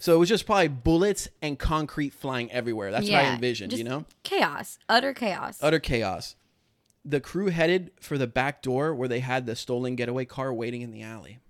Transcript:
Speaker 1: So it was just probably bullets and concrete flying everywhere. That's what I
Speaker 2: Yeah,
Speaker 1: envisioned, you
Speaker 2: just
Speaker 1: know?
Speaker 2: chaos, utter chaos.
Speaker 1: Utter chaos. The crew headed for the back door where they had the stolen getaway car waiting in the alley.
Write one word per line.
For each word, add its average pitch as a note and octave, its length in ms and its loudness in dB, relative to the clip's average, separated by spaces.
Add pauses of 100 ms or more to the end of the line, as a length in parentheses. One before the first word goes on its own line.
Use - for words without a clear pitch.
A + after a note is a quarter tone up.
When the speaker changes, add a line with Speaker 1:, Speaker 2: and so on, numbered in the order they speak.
Speaker 1:
So E3+ 140 6
it E3 40 10
was F3 100 6
just G#3+ 180 2
probably F#3+ 220 4
bullets E3 600 2 (140)
and D3 160 -4
concrete D3+ 560 -2
flying B2 360 -4
everywhere. A2+ 400 -2
That's G#2 180 0
what G#2 100 4
I C#3+ 40 8
Speaker 2:
Yeah, C#3 120 2
Speaker 1:
envisioned, A2+ 380 -2
you A#2+ 60 -4
Speaker 2:
just A#2 100 -6
Speaker 1:
know? C#3+ 160 -6 (180)
Speaker 2:
chaos, A#3 560 -2 (100)
utter B3+ 260 2
chaos. - 460 -6
Speaker 1:
Utter D#3 200 4
chaos. G#2 540 -2 (720)
The C#3+ 160 0
crew F#3+ 280 -2
headed E3+ 520 2
for C#3+ 180 -4
the C3 80 2
back C3 360 -2
door C#3 320 0
where B2 140 -2
they B2 120 0
had B2+ 260 -2
the A2+ 80 -4
stolen B2+ 400 -2
getaway A#2+ 300 -2
car C3 280 -6
waiting A#2+ 300 -4
in A#2+ 80 -10
the G#2+ 120 -14
alley. A2 360 -16 (120)